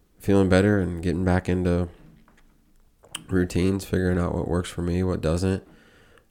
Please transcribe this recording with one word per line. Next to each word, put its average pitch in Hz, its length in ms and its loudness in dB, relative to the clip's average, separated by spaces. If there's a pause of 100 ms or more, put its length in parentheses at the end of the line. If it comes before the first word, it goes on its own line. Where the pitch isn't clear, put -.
(200)
feeling 98 280 2
better 98 320 4
and 87 220 -4
getting 85 240 -2
back 92 240 2
into 90 400 0 (1400)
routines, 92 540 0
figuring 92 360 0
out 87 160 -2
what 85 120 -4
works 87 220 -4
for - 140 -8
me, 87 200 -2
what 90 180 -2
doesn't. 90 420 -2 (680)